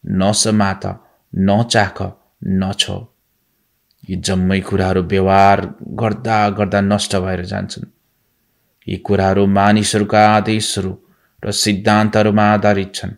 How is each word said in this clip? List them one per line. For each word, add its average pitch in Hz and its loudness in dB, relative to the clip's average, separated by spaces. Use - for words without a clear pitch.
"नसमात, 98 0
नचाख, 101 0
नछो।" 95 -4
यी 92 -8
जम्मै 92 -2
कुराहरू 92 -2
व्यवहार 98 4
गर्दा 110 -2
गर्दा 101 -2
नष्ट 98 -2
भएर 92 -4
जान्छन्। 95 -10
यी 95 -6
कुराहरू 98 2
मानिसहरूका 104 2
आदेशहरू 104 -2
र 104 -6
सिद्धान्तहरूमा 107 2
आधारित 101 0
छन्। - -10